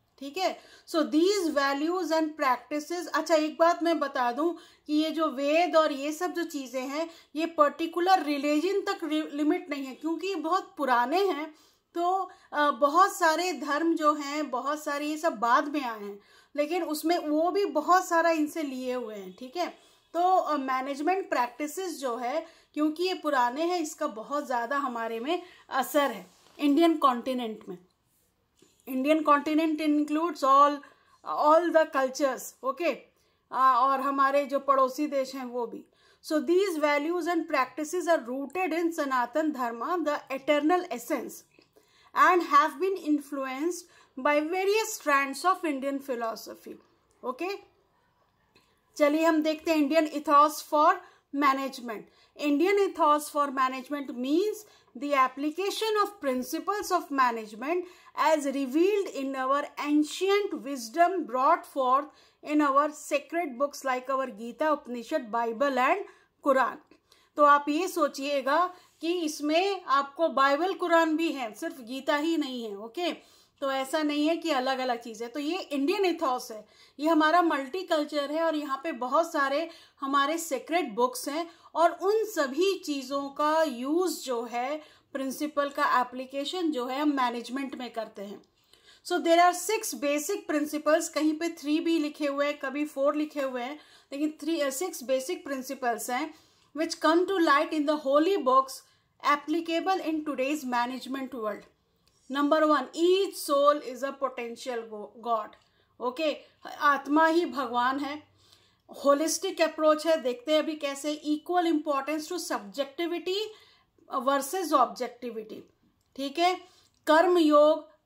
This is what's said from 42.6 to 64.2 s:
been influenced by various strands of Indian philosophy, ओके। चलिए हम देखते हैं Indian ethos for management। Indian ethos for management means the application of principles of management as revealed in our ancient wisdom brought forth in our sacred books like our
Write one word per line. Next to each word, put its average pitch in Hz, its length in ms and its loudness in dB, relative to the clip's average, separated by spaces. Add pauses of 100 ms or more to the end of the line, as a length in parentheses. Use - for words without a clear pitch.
been 392 140 0 (120)
influenced 285 760 -2 (440)
by 302 240 2
various 392 500 0
strands 277 440 0
of 359 200 2
Indian 277 460 -4
philosophy, 226 640 -8 (500)
ओके। 247 240 -4 (1500)
चलिए 302 280 2
हम 320 180 4
देखते 311 300 0
हैं 302 180 2
Indian 302 320 2
ethos 302 300 6 (220)
for 320 220 6 (400)
management। 262 640 -2 (460)
Indian 330 320 4 (100)
ethos 302 340 2
for 285 280 -2
management 262 600 -4
means 294 440 0 (440)
the 277 300 2
application 392 760 -2
of - 40 -2 (160)
principles 320 680 -4
of 339 100 2 (100)
management 247 680 -2 (440)
as 311 200 4
revealed 302 720 2
in 269 200 -6
our 262 280 0 (260)
ancient 330 760 2
wisdom 277 600 0
brought 269 360 2 (140)
forth 269 300 2 (440)
in 302 200 4
our 294 220 4 (200)
sacred 294 500 -2
books 285 240 -4
like 254 240 -2
our 262 160 -2